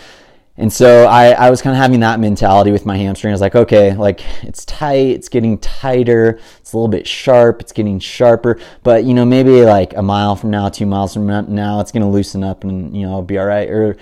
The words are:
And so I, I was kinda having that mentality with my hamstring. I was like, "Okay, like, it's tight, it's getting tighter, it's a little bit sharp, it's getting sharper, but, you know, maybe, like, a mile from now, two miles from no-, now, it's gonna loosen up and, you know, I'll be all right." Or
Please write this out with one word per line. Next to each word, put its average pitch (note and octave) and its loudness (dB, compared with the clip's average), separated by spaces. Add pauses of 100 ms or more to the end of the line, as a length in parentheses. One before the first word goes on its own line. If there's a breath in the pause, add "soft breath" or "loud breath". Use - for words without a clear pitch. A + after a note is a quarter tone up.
(580 soft breath)
And A2 -4
so A#2+ 6
I, A#2+ 6
I B2+ 4
was B2+ 0
kinda C3 -2
having B2+ 2
that A2+ 0
mentality G2+ 2
with G2+ -2
my G2 -4
hamstring. G2 -4
I - -2
was F#2+ -2
like, G2 -2
"Okay, G#2+ 4
like, G2+ -2 (220 loud breath)
it's - -14
tight, C#3 -2
it's - -6
getting A2+ -2
tighter, A#2 0 (200 soft breath)
it's - -20
a A2 -4
little A2+ -2
bit - -4
sharp, A#2+ 2
it's - -18
getting G#2 -6
sharper, A#2+ 0 (240 loud breath)
but, A2+ 2
you B2+ 0
know, B2 2
maybe, B2+ 4
like, G2+ 2
a G#2 -4
mile G2+ -2
from G#2+ -8
now, G2+ -4
two G2 -6
miles G2 -4
from G#2 -4
no-, G#2 -4
now, G#2 -6
it's G2+ -6
gonna G#2 -2
loosen G2 -4
up F#2+ -10
and, F#2+ -10
you G2+ -6
know, F#2+ -8
I'll F#2+ -8
be F#2+ -6
all F#2+ -4
right." G2+ -4
Or G#2+ -2